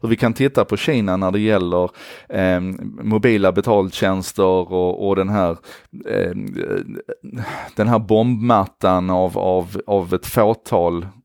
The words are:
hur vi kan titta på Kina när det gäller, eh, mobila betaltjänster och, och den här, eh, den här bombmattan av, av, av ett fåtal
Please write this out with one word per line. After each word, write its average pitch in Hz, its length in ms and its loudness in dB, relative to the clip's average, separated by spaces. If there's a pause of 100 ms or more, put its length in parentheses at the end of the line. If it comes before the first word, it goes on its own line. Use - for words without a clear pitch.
hur 117 80 -4
vi 113 60 4
kan 113 180 0
titta 131 320 2
på 101 120 -4
Kina 104 400 0
när 95 140 0
det 101 80 0
gäller, 90 500 2 (400)
eh, 92 300 0 (420)
mobila 107 500 4
betaltjänster 95 1200 0
och, 90 340 0
och 98 80 2
den 95 140 0
här, 90 280 0 (480)
eh, 95 260 -2 (1400)
den 107 120 0
här 117 120 4
bombmattan 107 1080 2
av, 92 280 0
av, 92 500 -2
av 95 260 0
ett 90 120 -2
fåtal 92 840 0 (180)